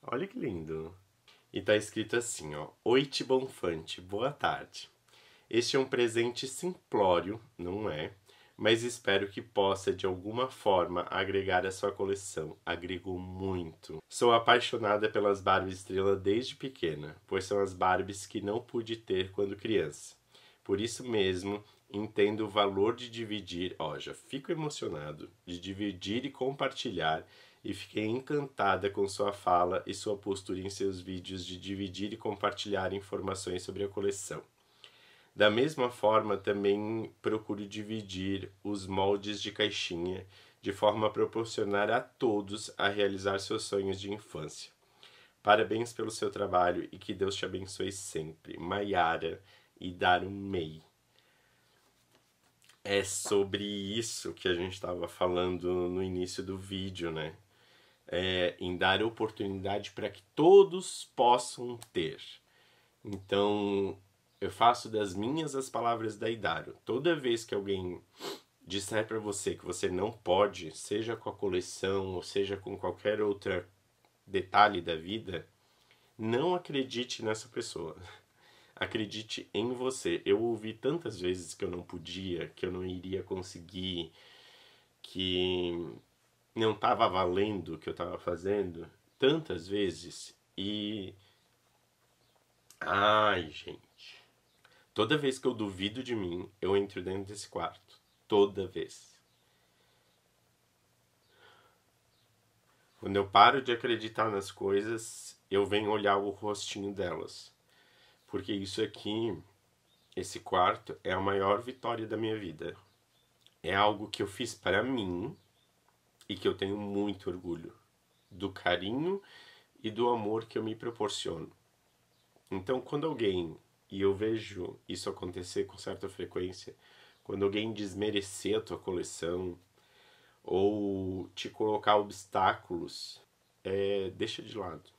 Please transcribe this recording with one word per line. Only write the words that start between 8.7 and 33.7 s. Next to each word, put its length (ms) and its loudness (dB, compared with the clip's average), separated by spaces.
espero 460 0
que 140 -10
possa, 500 2
de 140 -2
alguma 420 -2
forma, 600 2
agregar 560 2
à 40 0
sua 220 -2
coleção. 720 -4
Agregou 540 -6
muito. 920 -6
Sou 240 4
apaixonada 760 4
pelas 320 2
Barbies 360 2
Estrela 380 0
desde 400 0
pequena, 600 -6
pois 180 -2
são 160 0
as 140 0
Barbies 520 0
que 140 -6
não 180 -2
pude 380 -6
ter 360 -2
quando 220 -2
criança. 600 -2
Por 160 0
isso 260 -4
mesmo, 560 2
entendo 540 2
o 20 -6
valor 480 4
de 140 -12
dividir", 680 -6
ó, 200 -4
já 160 -10
fico 360 -10
emocionado, 800 -6
"de 160 -8
dividir 640 -4
e 60 -4
compartilhar, 960 -2
e 80 -6
fiquei 340 -4
encantada 840 0
com 160 0
sua 260 0
fala 540 4
e 80 -6
sua 220 -4
postura 440 -4
em 100 -4
seus 300 -2
vídeos 460 -8
de 120 -10
dividir 540 -6
e 40 -8
compartilhar 760 -2
informações 720 -4
sobre 220 -6